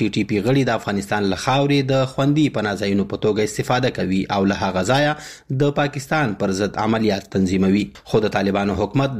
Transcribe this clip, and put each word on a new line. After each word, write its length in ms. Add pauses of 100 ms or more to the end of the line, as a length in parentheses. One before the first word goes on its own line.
ټي 80
ټي 200
پی 140
غړي 260
د 120
افغانستان 500
له 100
خاورې 480
د 220
خوندي 340 (120)
پناه 240
ځایونو 320
په 120
توګه 240
استفاده 480
کوي 240 (160)
او 140
له 100
هغه 300
ځایه 720
د 180
پاکستان 600
پر 180
ضد 240
عملیات 500
تنظیموي. 480 (200)
خو 240
د 100
طالبانو 420
حکومت 400